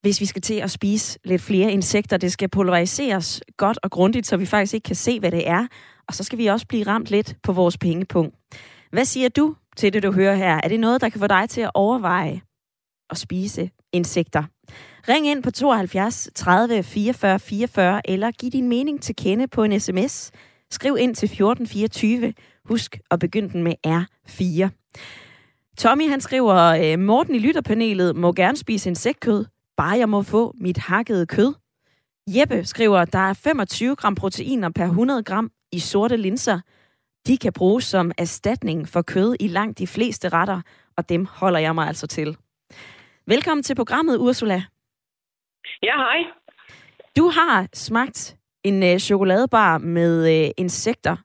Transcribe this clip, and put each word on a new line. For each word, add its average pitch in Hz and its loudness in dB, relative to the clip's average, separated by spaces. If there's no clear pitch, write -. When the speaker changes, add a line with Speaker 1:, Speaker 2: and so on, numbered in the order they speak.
Speaker 1:
hvis 202 2
vi 202 0
skal 190 -6
til 214 -2
at 190 -4
spise - -2
lidt 180 0
flere 202 2
insekter. 202 0
Det 180 0
skal 190 -4
polariseres 180 0
godt 208 0
og 190 -4
grundigt, 208 2
så 202 0
vi 180 -2
faktisk 202 0
ikke 220 -6
kan 180 -4
se, 233 -2
hvad 180 0
det 170 -2
er. 185 0
Og - -10
så - -8
skal 233 -8
vi 226 0
også 208 0
blive 214 -2
ramt 214 -2
lidt 208 0
på 202 -2
vores 175 2
pengepung. 175 -2
Hvad 240 2
siger 254 0
du 302 2
til 202 2
det, 208 0
du 196 2
hører 190 4
her? 185 2
Er 165 0
det 220 0
noget, 233 2
der 233 0
kan 226 -6
få 202 0
dig 202 2
til - -6
at 214 -2
overveje 185 0
at - -8
spise 185 -6
insekter? 170 -2
Ring 294 2
ind 285 0
på 254 -2
tooghalvfjerds 220 0
tredive 214 2
fireogfyrre 208 0
fireogfyrre, 202 -2
eller 196 -2
giv 240 -8
din 254 0
mening 277 -2
til - -8
kende 220 0
på 233 0
en 208 2
S - -6
M 180 0
S. - -10
Skriv 277 -2
ind 247 0
til 208 -2
fjorten 226 0
fireogtyve. 220 -2
Husk - -4
at 175 2
begynde 185 -2
den 170 -2
med 170 0
R 170 0
fire. 185 -2
Tommy, 285 4
han 277 0
skriver, 240 4
øh, 160 2
"Morten 233 2
i 240 2
lytterpanelet 214 0
må 175 2
gerne 185 2
spise 214 -4
insektkød, 208 -2
bare 175 0
jeg 233 2
må 202 0
få 220 0
mit 180 -2
hakkede 190 0
kød." 240 2
Jeppe 233 0
skriver, 196 2
"Der 175 -2
er 190 0
femogtyve 262 -2
gram 208 -2
proteiner 190 -4
per 175 -2
hundrede 226 0
gram 220 -4
i 175 -6
sorte 214 0
linser. 196 -2
De 262 4
kan - -2
bruges 208 2
som 175 0
erstatning 170 -4
for 175 0
kød 202 0
i 202 -2
langt 196 -4
de 185 -4
fleste 214 -4
retter, 180 0
og 170 -6
dem 180 0
holder 180 2
jeg 156 0
mig 160 0
altså 160 -8
til." 151 -6
Velkommen 294 0
til 269 -2
programmet, 262 0
Ursula. 233 0
Speaker 2:
Ja, 240 0
hej. 262 0
Speaker 1:
Du 311 6
har 302 2
smagt - -4
en, 196 2
øh, 180 4
chokoladebar 196 4
med, 170 2
øh, 160 2
insekter. 180 -2